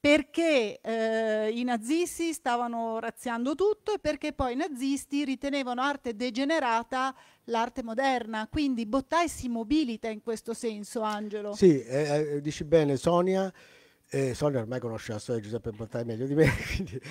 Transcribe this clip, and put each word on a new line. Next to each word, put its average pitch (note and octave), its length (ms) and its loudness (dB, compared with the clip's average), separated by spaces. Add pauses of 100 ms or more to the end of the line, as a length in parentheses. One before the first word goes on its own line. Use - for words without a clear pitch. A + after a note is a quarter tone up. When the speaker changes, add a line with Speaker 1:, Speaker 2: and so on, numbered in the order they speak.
Speaker 1:
perché, D4 760 4
eh, A3 720 0
i A#3+ 100 -2
nazisti D4+ 720 0
stavano A#3 640 -2
razziando A#3 560 -4
tutto G#4 400 0
e F#4+ 40 -2
perché D4+ 360 -4
poi B3+ 180 -2
i B3 40 -4
nazisti C#4 680 -2
ritenevano C4 560 -4
arte C4+ 340 -2
degenerata B3+ 1000 0 (300)
l'arte A#3 380 -2
moderna. A3+ 680 0
Quindi C4+ 340 0
Bottai C4+ 460 2
si - 180 -8
mobilita A#3 600 0
in G#3+ 120 -6
questo A#3 320 -6
senso, A3 480 -6
Angelo. G#3 540 -4
Speaker 2:
Sì, E3 280 8
eh, D3 520 0
eh, C#3+ 80 -2
dici D3+ 220 -6
bene, D3 340 4
Sonia. F#3 520 2 (560)
Eh, C3+ 260 -2
Sonia C#3 280 0
ormai A#2 180 -6
conosce A2+ 340 -8
la G#2+ 60 -6
storia A#2 220 -4
di G#2 80 -12
Giuseppe A2+ 240 -6
Bottai A2+ 320 -6
meglio A#2 220 -4
di C#3+ 100 0
me, D#3 100 8
<laughs> - 300 0
quindi B2 240 -6 (100)